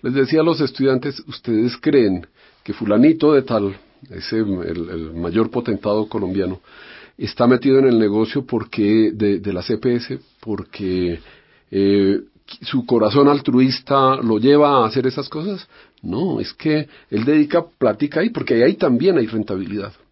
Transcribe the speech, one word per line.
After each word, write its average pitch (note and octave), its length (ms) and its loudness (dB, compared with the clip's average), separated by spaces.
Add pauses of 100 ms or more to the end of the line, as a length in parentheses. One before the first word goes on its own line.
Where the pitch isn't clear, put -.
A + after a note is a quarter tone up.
Les B2+ 100 -4
decía C#3 280 2
a - 20 2
los D#3 180 0
estudiantes, C3+ 640 -2
"¿Ustedes A#2+ 500 -2
creen A2 500 2 (360)
que G2+ 100 -10
fulanito D3 600 4
de C3+ 80 4
tal, G#2 340 -4 (360)
ese, F#2+ 260 -8
el, F2 540 -4
el D#2+ 240 -10
mayor F2 340 0
potentado G#2+ 580 -4
colombiano, F#2 540 -4 (560)
está A#2+ 300 -2
metido B2+ 320 4
en C3+ 80 4
el A#2+ 100 4
negocio A2 480 0
porque G#2+ 680 0
de, G#2 280 -2
de G2 140 -6
las F2+ 180 -8
E A2 80 -2
P A#2+ 160 0
S, C3 240 -8 (200)
porque, F#2 800 -6 (520)
eh, G2 480 2 (420)
su B2 240 -4
corazón A#2+ 420 4
altruista C3+ 920 2
lo A2+ 200 0
lleva C#3 460 4
a - 20 2
hacer B2 220 -2
esas B2+ 200 -6
cosas?". F3+ 400 -10 (360)
No, D3 360 -4
es - 140 -8
que D3+ 340 -2 (220)
él G#2+ 160 -2
dedica D3+ 400 2
plática C#3+ 540 -2
ahí, G#3+ 100 0
porque B2 340 0
ahí E3+ 120 2
también C3+ 420 2
hay A#2+ 80 0
rentabilidad G2+ 680 -6 (200)